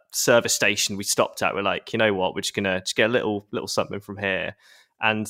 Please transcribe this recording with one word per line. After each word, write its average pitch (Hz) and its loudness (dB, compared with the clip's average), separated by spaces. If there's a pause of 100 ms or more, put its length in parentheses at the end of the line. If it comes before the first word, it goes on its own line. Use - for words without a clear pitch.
(120)
service - 4
station 101 0
we 101 -8
stopped - 0
at. 92 0
We're 98 -2
like, 95 -2
"You 113 -2
know 110 4
what? 92 -2
We're 101 -4
just - -6
gonna, 95 0
just - -6
get 113 4
a - -2
little, 104 0
little - -6
something 101 -4
from 101 -14
here." 95 -4 (440)
And 107 0